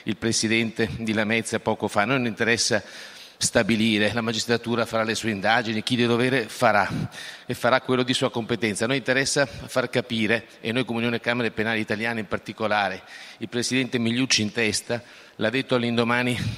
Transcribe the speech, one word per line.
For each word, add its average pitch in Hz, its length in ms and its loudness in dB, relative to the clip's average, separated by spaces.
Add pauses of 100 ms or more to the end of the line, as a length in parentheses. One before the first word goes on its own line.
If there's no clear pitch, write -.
il 113 120 -2
presidente 113 840 0
di 110 140 -2
Lamezia 110 480 0
poco 110 280 -2
fa, 101 160 2
a - 20 2
noi 135 120 2
non 123 100 0
interessa 110 560 0 (540)
stabilire, 107 760 2
la 117 80 -2
magistratura 117 640 0
farà 113 180 0
le 110 100 -2
sue 110 160 -2
indagini, 107 540 2
chi 127 140 0
di 120 80 4
dovere 117 420 2
farà 104 420 4 (560)
e 123 80 -6
farà 127 280 4
quello 127 200 0
di 127 120 0
sua 123 180 0
competenza. 110 540 -2
A - 20 0
noi 135 80 0
interessa 135 500 0
far 123 440 -4
capire, 113 580 0 (140)
e 113 100 -4
noi 123 140 -2
come 117 140 -4
Unione 117 200 0
Camere 117 320 -2
Penali 110 300 -2
Italiane 110 400 -4
in 95 60 -8
particolare, 104 760 -2 (360)
il 117 100 -10
presidente 123 500 -2
Migliucci 123 420 0
in 104 120 -2
testa, 113 500 -2 (320)
l'ha 110 140 0
detto 131 260 0
all'indomani, 117 640 2 (180)